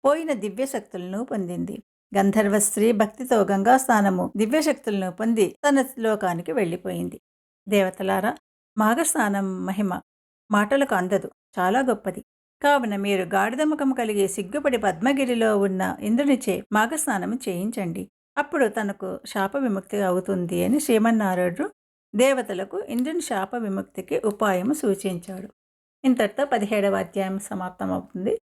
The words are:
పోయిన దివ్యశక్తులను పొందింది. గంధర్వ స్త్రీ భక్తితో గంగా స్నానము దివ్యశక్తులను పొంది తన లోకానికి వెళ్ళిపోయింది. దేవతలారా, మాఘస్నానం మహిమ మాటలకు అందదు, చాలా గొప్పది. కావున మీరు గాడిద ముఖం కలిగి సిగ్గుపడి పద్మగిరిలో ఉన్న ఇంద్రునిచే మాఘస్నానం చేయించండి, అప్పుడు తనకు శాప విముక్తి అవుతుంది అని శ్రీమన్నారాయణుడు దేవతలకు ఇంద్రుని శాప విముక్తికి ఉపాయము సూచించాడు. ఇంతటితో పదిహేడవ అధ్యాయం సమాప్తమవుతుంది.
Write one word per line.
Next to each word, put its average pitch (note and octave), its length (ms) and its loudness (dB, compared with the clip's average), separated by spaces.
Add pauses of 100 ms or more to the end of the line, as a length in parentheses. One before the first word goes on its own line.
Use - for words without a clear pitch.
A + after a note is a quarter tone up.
పోయిన D#4 280 2
దివ్యశక్తులను G#3 920 -6
పొందింది. F3 580 -6 (340)
గంధర్వ G3+ 420 4
స్త్రీ G#3+ 340 2
భక్తితో G#3+ 500 2
గంగా G3 340 4
స్నానము G3+ 600 2
దివ్యశక్తులను A3 720 0
పొంది A3 460 0 (120)
తన C4+ 160 4 (140)
లోకానికి G#3 540 0
వెళ్ళిపోయింది. F3 680 -4 (480)
దేవతలారా, F#3+ 680 0 (420)
మాఘస్నానం G#3 880 0
మహిమ F#3 340 -2 (520)
మాటలకు G#3+ 420 2
అందదు, F#3 360 0 (280)
చాలా F#3+ 220 2
గొప్పది. G#3+ 440 -2 (380)
కావున B3+ 340 2
మీరు G3 260 0
గాడిద G3+ 400 0
ముఖం D4+ 300 0
కలిగి G#3+ 360 0
సిగ్గుపడి A#3+ 500 -2
పద్మగిరిలో A3 800 2
ఉన్న F#3 420 0
ఇంద్రునిచే A#3 640 2 (100)
మాఘస్నానం A3 680 0 (100)
చేయించండి, F#3 600 -4 (300)
అప్పుడు C#4+ 280 0
తనకు G3+ 600 -4
శాప G3 300 -2
విముక్తి G#3 460 -2
అవుతుంది F3+ 640 0
అని B3+ 160 2
శ్రీమన్నారాయణుడు G#3+ 880 2 (460)
దేవతలకు B3 640 0
ఇంద్రుని C#4 400 -4
శాప G#3 360 -4
విముక్తికి G3 680 -4
ఉపాయము G3+ 480 0
సూచించాడు. F#3+ 760 -4 (560)
ఇంతటితో B3 400 2
పదిహేడవ G3+ 520 0
అధ్యాయం F#3+ 420 -4
సమాప్తమవుతుంది. F#3 1000 -4 (140)